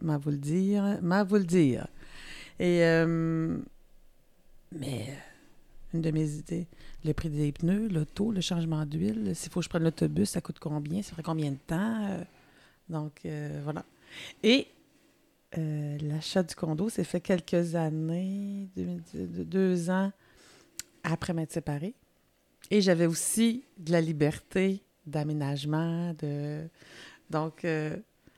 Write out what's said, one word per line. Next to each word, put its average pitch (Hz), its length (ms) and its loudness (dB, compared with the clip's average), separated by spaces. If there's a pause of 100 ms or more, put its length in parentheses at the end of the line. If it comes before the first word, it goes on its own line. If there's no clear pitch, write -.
m'a 151 180 0
vous 147 120 -2
le 143 80 0
dire, 196 640 2
m'a 185 200 4
vous 202 140 2
le 196 80 4
dire. 160 420 4 (720)
Et, 175 260 6
euh, 165 720 4 (1120)
mais, 127 360 -6
euh, 135 40 -10 (800)
une 165 60 0
de 160 100 0
mes 156 260 0
idées, 170 300 -6 (380)
le 156 80 0
prix 165 160 -2
des 147 240 0
pneus, 196 360 0
l'auto, 190 440 0
le 185 80 0
changement 160 460 0
d'huile, 190 500 -2
s'il - 160 -10
faut 180 80 0
que 160 40 -2
je - 40 -8
prenne 165 160 0
l'autobus, 165 460 2
ça - 100 -2
coûte - 180 -10
combien, 151 440 -4
ça - 100 -10
ferait 165 120 -10
combien 156 280 0
de 135 140 -6
temps, 214 420 -2
euh, 175 160 -6 (640)
donc, 151 360 -6
euh, 147 380 -6
voilà. 151 220 -6 (580)
Et, 247 240 6 (920)
euh, 151 440 -2
l'achat 156 420 0
du - 100 -8
condo 165 340 -2
s'est - 140 -2
fait 175 180 -2
quelques 175 540 2
années, 185 1000 -2
deux, 175 240 -4 (120)
deux, 175 320 -6
deux 180 460 2
ans 196 220 2 (920)
après 165 300 -2
m'être 160 200 -2
séparée. 156 420 -4 (760)
Et 208 100 6
j'avais 170 260 6
aussi 226 580 2 (120)
de 165 140 -6
la 170 100 6
liberté 165 840 0 (220)
d'aménagement, 151 1120 -2
de... 147 480 -4 (640)
Donc, 156 340 -4
euh... 156 320 -2 (400)